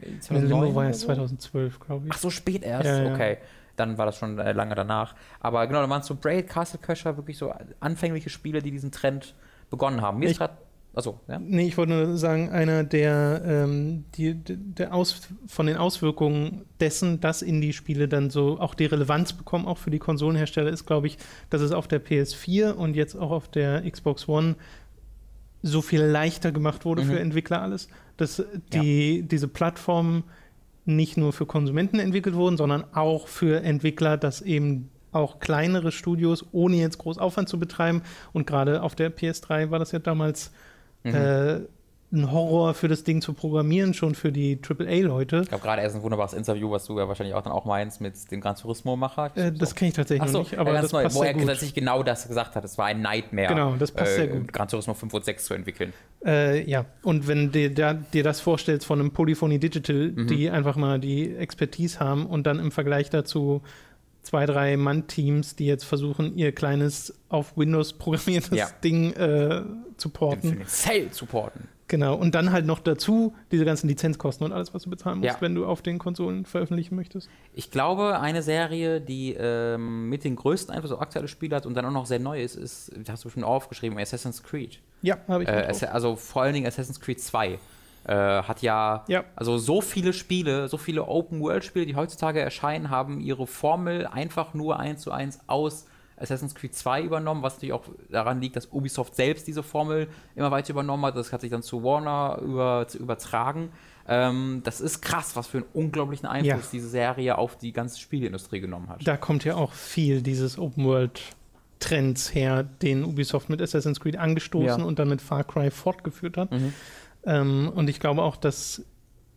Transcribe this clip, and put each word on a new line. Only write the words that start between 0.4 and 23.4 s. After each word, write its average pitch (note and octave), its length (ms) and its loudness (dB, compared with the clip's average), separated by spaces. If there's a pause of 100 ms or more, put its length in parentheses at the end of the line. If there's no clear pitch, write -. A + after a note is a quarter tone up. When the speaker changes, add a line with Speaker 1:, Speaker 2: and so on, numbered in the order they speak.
Speaker 1:
war C3+ 80 2
ja C3+ 60 2
Speaker 2:
oder A#2 80 -2
so? - 100 -6
Speaker 1:
zweitausendzwölf, C3 760 -2
glaub C#3+ 240 -6
ich. D#3 80 -6
Speaker 2:
Ach - 40 -8
so, F3 120 -2
spät F#3 340 -4
erst? B2 220 -2
Speaker 1:
Ja, C#3 180 4
ja. C3+ 100 0
Speaker 2:
Okay. G#2+ 240 0 (380)
Dann A2+ 220 -2
war A2 80 2
das G#2+ 120 0
schon, G#2+ 220 -6
äh, G#2 140 0
lange G#2+ 220 -2
danach. G#2+ 400 -2 (260)
Aber A#2 260 2
genau, C#3+ 140 2
da C3+ 80 2
waren C#3+ 140 -2
so C#3+ 120 -6
Braid, F3 320 0
Castle E3+ 340 -4
Crasher D#3+ 360 -4
wirklich D3 200 -12
so - 160 -6 (280)
anfängliche D#3+ 480 -2
Spiele, D3+ 320 -4
die C#3+ 100 -4
diesen C3+ 200 -6
Trend C3+ 420 -2 (360)
begonnen C3 320 0
haben. G#2 180 0
Mir D#3+ 80 2
ist E3+ 60 6
Speaker 1:
Ich - 40 -2
Speaker 2:
grad D#3+ 200 -4 (360)
Ach B2 80 -4
so, - 180 -6 (100)
ja. C#3+ 100 -6
Speaker 1:
Nee, F3 280 2
ich F3 100 -4
wollte E3 160 4
nur E3 240 2
sagen, D#3+ 320 2
einer D#3+ 340 4
der, D3 640 4
ähm, D3 580 2 (120)
die, D#3+ 200 0
d-, F3+ 220 -8
der F#3 360 -6
Aus-, F3+ 360 0 (180)
von - 180 0
den D#3+ 120 2
Auswirkungen D#3 880 0 (160)
dessen, E3+ 400 2
dass D#3+ 200 0
Indie-Spiele D3+ 680 0
dann C#3 200 2
so C#3+ 300 2
auch E3+ 160 -2
die D#3+ 120 2
Relevanz D3 440 2
bekommen, - 360 -4
auch F3 100 -2
für - 120 -8
die D3+ 100 0
Konsolenhersteller, D#3 720 0
ist, D#3+ 160 -6
glaub D3+ 200 2
ich, D3+ 120 -4 (320)
dass D3+ 120 2
es D3 100 2
auf E3+ 160 0
der D3 120 2
P D3 200 0
S C#3 140 0
vier G3+ 440 2
und D#3+ 200 0
jetzt D3+ 180 0
auch E3+ 160 -2
auf E3 160 -2